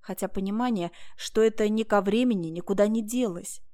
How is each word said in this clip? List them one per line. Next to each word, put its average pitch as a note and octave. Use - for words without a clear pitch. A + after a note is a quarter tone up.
хотя -
понимание, G3+
что -
это A3
не A3
ко G#3
времени, G3+
никуда F#3+
не A3
делось. G#3